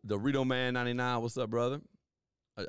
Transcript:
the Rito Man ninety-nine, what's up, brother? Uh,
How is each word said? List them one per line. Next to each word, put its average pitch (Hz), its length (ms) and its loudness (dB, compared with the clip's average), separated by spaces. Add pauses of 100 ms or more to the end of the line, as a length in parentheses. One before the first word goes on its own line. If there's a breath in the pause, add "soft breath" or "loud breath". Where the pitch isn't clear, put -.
the 104 140 0
Rito 135 260 2
Man 127 300 2
ninety-nine, 123 480 0
what's 117 160 -4
up, 117 100 -2
brother? 120 320 0 (760)
Uh, 101 140 -8